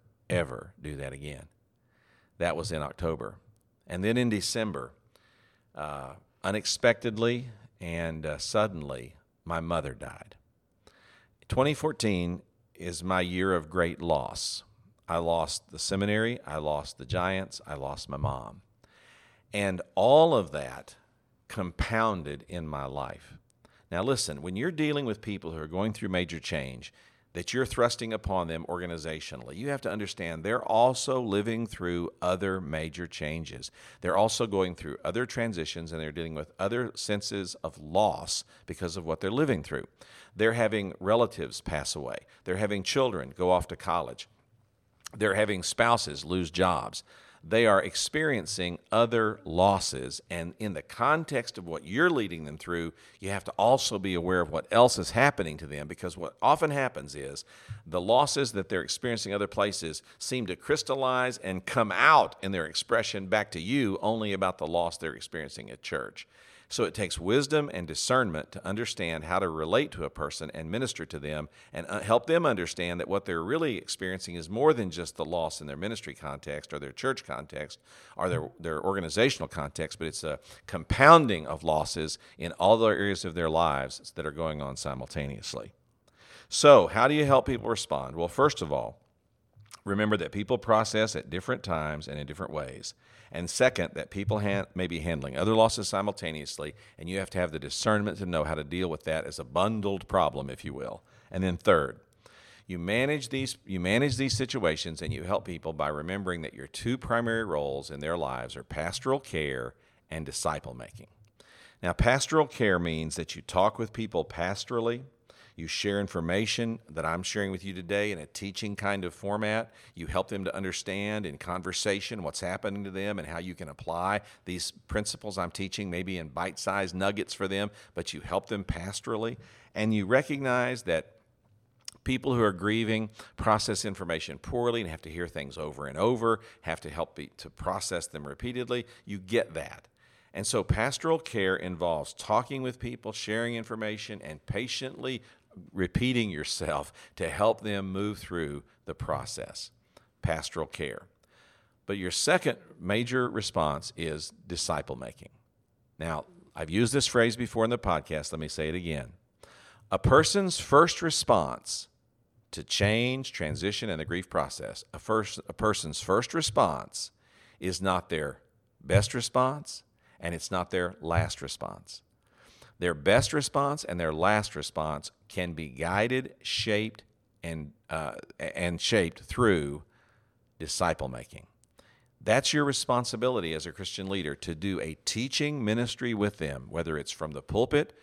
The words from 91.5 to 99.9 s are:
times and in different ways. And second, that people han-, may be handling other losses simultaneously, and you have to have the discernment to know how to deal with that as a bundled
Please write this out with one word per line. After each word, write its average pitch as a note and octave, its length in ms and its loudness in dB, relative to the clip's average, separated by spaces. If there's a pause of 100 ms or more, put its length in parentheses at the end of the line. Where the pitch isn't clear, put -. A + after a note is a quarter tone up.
times D2+ 460 -2
and D2 100 -8
in C#2+ 80 -8
different D2 280 -8
ways. C#2 400 -8 (400)
And E2+ 140 -4
second, B2+ 460 2
that - 160 -8
people G#2 300 0
han-, G2 340 2
may F#2 120 0
be E2+ 120 -4
handling C#2+ 400 -4
other G2+ 160 2
losses A2 340 4
simultaneously, D#2+ 840 -4 (240)
and D#2+ 100 -10
you F#2 100 -4
have F#2+ 120 -4
to - 80 -4
have F2+ 120 2
the D#2 80 -6
discernment G#2 600 2
to G2 80 -6
know E2 180 2
how D#2 100 -2
to D#2 80 -2
deal F2 280 -2
with D2+ 140 -6
that D#2+ 200 -2
as D2+ 140 -10
a - 60 -8
bundled G2 640 0